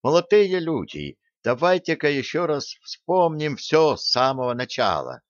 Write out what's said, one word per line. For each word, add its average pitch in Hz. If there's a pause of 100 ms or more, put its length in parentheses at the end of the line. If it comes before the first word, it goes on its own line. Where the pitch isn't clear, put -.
Молодые 180
люди, 87 (240)
давайте-ка 156
ещё 147
раз 151 (160)
вспомним 156
всё 151
с -
самого 127
начала. 87